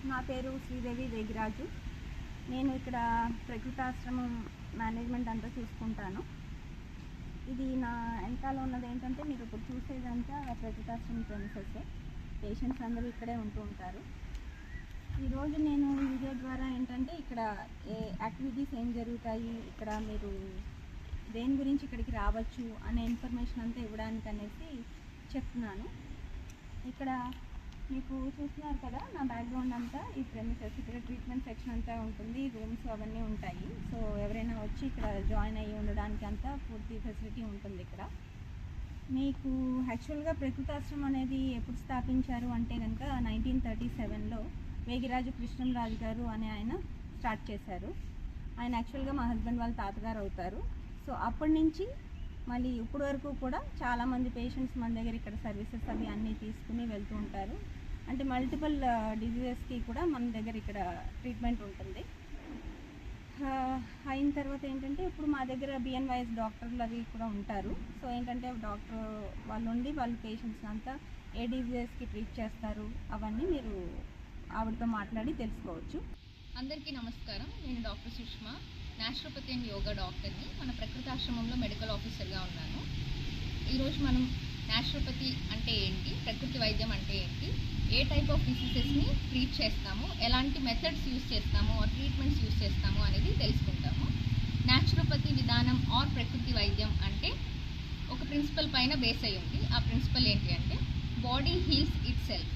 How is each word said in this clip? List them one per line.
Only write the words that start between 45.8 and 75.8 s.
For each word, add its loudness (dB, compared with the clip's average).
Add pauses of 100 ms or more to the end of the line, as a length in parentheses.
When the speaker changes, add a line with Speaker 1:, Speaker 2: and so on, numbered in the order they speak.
Speaker 1:
గారు -2
అనే -2
ఆయన -2 (420)
స్టార్ట్ -2
చేశారు. -4 (640)
ఆయన 0
యాక్చువల్‌గా 0
మా 2
హస్బెండ్ 2
వాళ్ళ 0
తాతగారు -2
అవుతారు. -2 (440)
So -4
అప్పటి 4
నుంచి 6 (640)
మళ్ళీ 2
ఇప్పటి 0
వరకు 0 (100)
కూడా 0 (200)
చాలామంది 2
పేషెంట్స్ -2
మన 0
దగ్గర 0
ఇక్కడ -4
సర్వీసెస్ -4
అవి 0
అన్నీ -2
తీసుకుని -4
వెళ్తూ -4
ఉంటారు. -2 (500)
అంటే 0
మల్టిపుల్, 2
ఆ, 4
డిజీజెస్‌కి -2
కూడా 0
మన 2
దగ్గర -2
ఇక్కడ -4 (420)
ట్రీట్మెంట్ 0
ఉంటుంది. -6 (1400)
ఆ, 0 (260)
అయిన 4
తర్వాత -2
ఏంటంటే, -2
ఇప్పుడు -2
మా 2
దగ్గర -2
బీఎన్వైఎస్ 0
డాక్టర్లు -2
అవి -2
కూడా -4
ఉంటారు. -2 (280)
So -4
ఏంటంటే, -2 (100)
డాక్టర్ -6 (200)
వాళ్ళు -2
ఉండి 0
వాళ్ళు 0
పేషెంట్స్ -6
అంతా -6 (380)
ఏ -2
డిజీజెస్‌కి -2
ట్రీట్ -6
చేస్తారు -4 (220)
అవన్నీ -2
మీరు 0 (640)
ఆవిడతో 0
మాట్లాడి 0
తెలుసుకోవచ్చు. -4 (540)